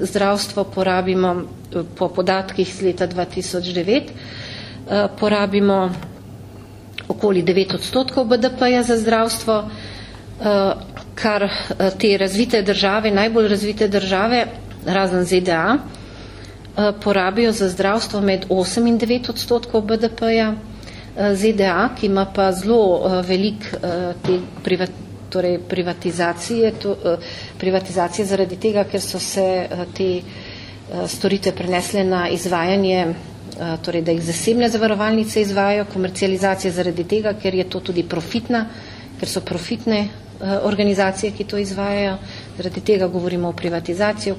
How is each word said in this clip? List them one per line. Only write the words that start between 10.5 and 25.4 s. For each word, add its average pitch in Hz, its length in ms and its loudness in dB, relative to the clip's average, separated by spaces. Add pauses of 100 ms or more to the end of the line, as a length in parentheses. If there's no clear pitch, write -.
kar, 208 280 2
eh, 196 560 0
te 202 180 6
razvite 202 440 2
države, 202 500 2
najbolj 214 360 4
razvite 208 400 2
države, 196 580 2 (400)
razen 185 400 2
Z 180 160 4
D 180 100 0
A, 175 260 4
eh, - 1120 -4 (120)
porabijo 202 480 4
za 202 180 2
zdravstvo 196 520 0
med 190 280 2
osem 190 380 2
in 233 100 4
devet 240 320 0
odstotkov 233 520 0
B 220 160 0
D 220 120 2
P-ja. 226 440 2 (640)
Eh, 202 180 2
Z 214 180 4
D 196 140 4
A, 190 220 4 (100)
ki 220 60 0
ima 196 200 2
pa 190 260 2
zelo, 190 540 4
eh, 185 220 2
velik, 196 460 0
eh, 175 400 -4 (100)
te 185 160 2 (240)
priva-, 185 240 0 (420)
torej 180 300 0